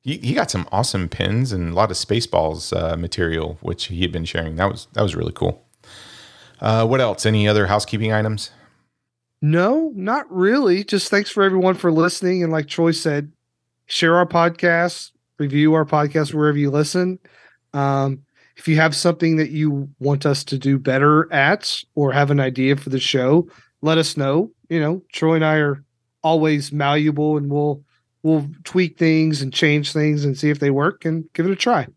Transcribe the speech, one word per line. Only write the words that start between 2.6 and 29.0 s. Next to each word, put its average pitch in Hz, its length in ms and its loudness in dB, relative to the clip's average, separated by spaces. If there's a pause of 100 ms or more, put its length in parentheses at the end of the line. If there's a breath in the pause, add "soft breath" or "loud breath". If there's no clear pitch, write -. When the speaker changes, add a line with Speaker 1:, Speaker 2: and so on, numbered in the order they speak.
Speaker 1:
uh, 82 200 -2
material, 82 640 -4
which - 260 -8
he 90 160 -6
had 82 100 -2
been 85 120 -6
sharing. 80 320 -6
That 95 140 0
was, - 240 -12
that 107 80 0
was 90 140 0
really 80 160 -4
cool. - 320 -4 (960 loud breath)
Uh, 110 260 0
what 131 140 0
else? 110 260 -2
Any 107 220 2
other 107 180 4
housekeeping 107 460 -2
items? 107 380 -2 (920 soft breath)
Speaker 2:
No, 220 520 2
not 214 400 -4
really. 196 500 2
Just - 260 -2
thanks 202 200 0
for 202 120 0
everyone 185 320 2
for 175 180 0
listening. 180 500 0
And 165 100 -2
like 151 160 -2
Troy 165 240 2
said, 147 380 -2 (560)
share 165 300 2
our 175 100 4
podcast, 170 840 0 (280)
review 147 360 2
our 156 100 2
podcast 147 480 0
wherever 151 240 2
you 143 140 0
listen. 180 480 -2 (560 soft breath)
Um, 139 480 -2 (340 soft breath)
if - 100 -10
you 156 100 2
have 156 200 4
something 165 400 2
that 156 140 0
you 147 380 -2 (100)
want 139 260 -2
us 143 200 0
to 139 140 -6
do 139 200 0
better 143 540 2
at 151 440 0 (180)
or 139 180 0
have 143 180 2
an 143 100 4
idea 131 360 0
for 139 120 -10
the 135 120 -2
show, 139 480 2 (340 loud breath)
let 160 160 2
us 160 180 -2
know. 147 340 0 (200)
You 165 100 0
know, 165 220 -2 (100)
Troy 160 220 0
and 160 100 2
I 156 120 4
are 143 280 0 (400)
always 156 480 2
malleable, 151 640 0
and 143 140 -4
we'll, 147 320 -2 (400)
we'll 156 260 0 (160)
tweak 180 340 -2
things 160 440 2